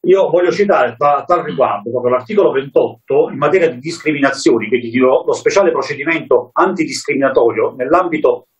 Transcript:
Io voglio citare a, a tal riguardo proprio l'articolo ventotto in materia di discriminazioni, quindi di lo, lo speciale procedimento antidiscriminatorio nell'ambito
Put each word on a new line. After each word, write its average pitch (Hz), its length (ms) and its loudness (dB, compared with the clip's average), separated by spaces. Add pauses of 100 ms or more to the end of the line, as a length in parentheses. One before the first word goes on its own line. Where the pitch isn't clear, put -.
Io 180 240 4
voglio 175 200 4
citare 160 460 0
a, 143 200 2
a 143 80 -6
tal 170 200 0
riguardo 127 460 -2
proprio 123 220 -2
l'articolo 175 380 0
ventotto 135 800 -2
in 135 60 -10
materia 175 340 2
di 123 100 -12
discriminazioni, 139 880 -2
quindi 120 200 -2
di 117 100 -4
lo, 131 280 2
lo 143 60 0
speciale 170 380 2
procedimento 139 840 -2
antidiscriminatorio 135 1200 0
nell'ambito 143 720 -2 (120)